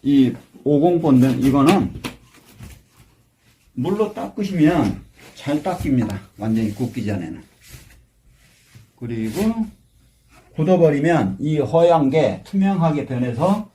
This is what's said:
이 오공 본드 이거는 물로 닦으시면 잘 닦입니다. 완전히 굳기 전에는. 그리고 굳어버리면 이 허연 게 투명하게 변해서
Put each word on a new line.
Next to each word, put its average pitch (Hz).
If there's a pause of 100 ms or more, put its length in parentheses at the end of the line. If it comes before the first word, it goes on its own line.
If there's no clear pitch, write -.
이 135 (300)
오공 160
본드 127
이거는 139 (1800)
물로 202
닦으시면 165 (320)
잘 147
닦입니다. 123 (180)
완전히 110
굳기 117
전에는. 90 (1500)
그리고 127 (920)
굳어버리면 165
이 151
허연 160
게 139
투명하게 170
변해서 131